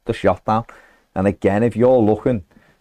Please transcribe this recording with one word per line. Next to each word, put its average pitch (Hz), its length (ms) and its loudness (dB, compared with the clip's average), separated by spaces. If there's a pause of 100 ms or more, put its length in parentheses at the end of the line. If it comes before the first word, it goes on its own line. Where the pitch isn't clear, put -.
the - 80 -4
shot 95 320 -2
down. 110 200 -2 (500)
And 95 120 -2
again, 101 360 0
if 117 140 -2
you're 127 220 4
looking 110 460 0 (360)